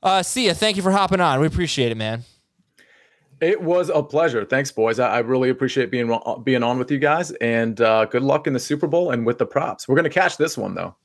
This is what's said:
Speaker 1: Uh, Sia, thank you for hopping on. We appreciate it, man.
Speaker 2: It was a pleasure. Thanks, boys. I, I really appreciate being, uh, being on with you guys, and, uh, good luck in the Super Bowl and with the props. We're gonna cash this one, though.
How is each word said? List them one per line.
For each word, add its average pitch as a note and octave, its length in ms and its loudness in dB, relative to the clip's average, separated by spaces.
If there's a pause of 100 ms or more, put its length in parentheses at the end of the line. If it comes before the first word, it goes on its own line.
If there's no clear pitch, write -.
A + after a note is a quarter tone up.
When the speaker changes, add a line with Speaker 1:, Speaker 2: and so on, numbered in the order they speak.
Speaker 1:
Uh, F#3+ 180 2
Sia, G3+ 320 0
thank G#3 240 0
you G3 60 -4
for F#3+ 80 2
hopping F#3+ 280 2
on. D3+ 200 2
We D#3 80 2
appreciate D3 440 -2
it, A2 60 -6
man. A2 280 -6 (1160)
Speaker 2:
It F#3 180 0
was F3 300 0
a D3+ 140 2
pleasure. C#3+ 420 0
Thanks, C3+ 260 -2
boys. A2+ 280 0
I, B2 160 2
I B2 40 2
really B2+ 300 0
appreciate C3 400 0
being, A#2+ 220 -2
uh, A#2 240 -2
being A#2+ 260 0
on A#2+ 160 0
with B2+ 140 -4
you C#3+ 80 -2
guys, D3+ 320 0
and, A#2 500 0
uh, A2 240 4
good B2 160 -2
luck C#3 240 0
in C#3+ 80 0
the B2+ 60 0
Super D3 260 -4
Bowl E3+ 240 0
and A#2+ 160 -2
with A#2+ 140 -2
the B2 80 0
props. - 400 -4
We're C3 80 2
gonna D#3+ 160 2
cash F3+ 240 2
this D#3 240 -2
one, G2 160 -6
though. F2+ 300 -10